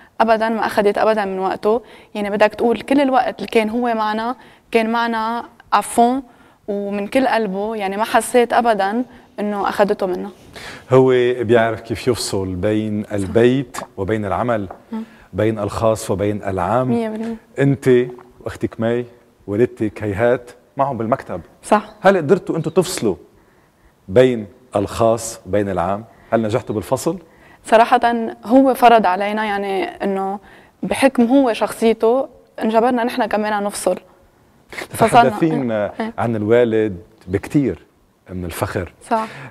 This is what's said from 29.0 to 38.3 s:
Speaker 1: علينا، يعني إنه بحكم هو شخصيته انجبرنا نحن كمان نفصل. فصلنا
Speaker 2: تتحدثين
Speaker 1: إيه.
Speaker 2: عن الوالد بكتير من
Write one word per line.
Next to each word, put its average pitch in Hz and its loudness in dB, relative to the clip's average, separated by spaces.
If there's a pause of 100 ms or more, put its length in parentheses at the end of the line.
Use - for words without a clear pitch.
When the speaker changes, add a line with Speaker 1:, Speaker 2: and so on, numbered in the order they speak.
Speaker 1:
علينا، 202 -2
يعني 202 -4
إنه 196 -6 (440)
بحكم 240 2
هو 247 4
شخصيته 226 0 (340)
انجبرنا 226 2
نحن 233 -2
كمان 208 -2
نفصل. 196 -2 (720)
فصلنا - 2
Speaker 2:
تتحدثين 135 0
Speaker 1:
إيه. 110 -4
Speaker 2:
عن 117 -2
الوالد 110 2 (300)
بكتير 101 -2 (420)
من 90 -8